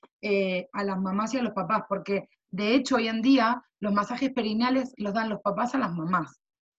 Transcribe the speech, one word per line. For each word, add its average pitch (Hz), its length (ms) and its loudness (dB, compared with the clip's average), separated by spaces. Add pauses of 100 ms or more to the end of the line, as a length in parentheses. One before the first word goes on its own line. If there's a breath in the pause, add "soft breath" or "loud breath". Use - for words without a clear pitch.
(220)
eh, 190 500 0
a 202 100 -4
las 196 160 -2
mamás 196 360 -2
y 262 40 2
a 240 40 -2
los 226 100 -2
papás, 180 340 0
porque 196 440 -4 (200)
de 208 240 0
hecho 262 220 2
hoy 226 120 0
en 226 120 -2
día 240 420 4 (160)
los 208 140 -2
masajes 247 400 0
perineales 247 640 0
los 202 160 -4
dan 226 160 -2
los 202 140 -6
papás 208 320 -2
a 269 40 2
las 208 140 -2
mamás, 170 480 -4 (380)